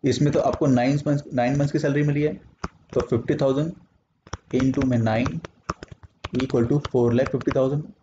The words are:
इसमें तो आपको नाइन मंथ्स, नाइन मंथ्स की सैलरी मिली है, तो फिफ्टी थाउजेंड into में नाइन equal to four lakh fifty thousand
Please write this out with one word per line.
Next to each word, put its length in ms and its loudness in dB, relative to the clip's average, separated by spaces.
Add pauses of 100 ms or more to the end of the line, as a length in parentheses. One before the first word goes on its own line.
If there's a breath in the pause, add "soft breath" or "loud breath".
इसमें 280 2
तो 80 2
आपको 260 2
नाइन 400 4
मंथ्स, 160 0 (120)
नाइन 240 0
मंथ्स 140 0
की 60 0
सैलरी 240 0
मिली 200 0
है, 120 0 (600)
तो 60 2
फिफ्टी 340 -2
थाउजेंड 380 0 (800)
into 300 2
में 140 2
नाइन 420 0 (960)
equal 300 0
to 200 2
four 260 2
lakh 180 2
fifty 260 -4
thousand 300 0 (160)